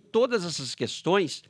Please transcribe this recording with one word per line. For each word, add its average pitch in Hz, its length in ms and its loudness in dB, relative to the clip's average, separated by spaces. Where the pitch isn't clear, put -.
todas 233 320 2
essas 143 300 -6
questões 165 760 0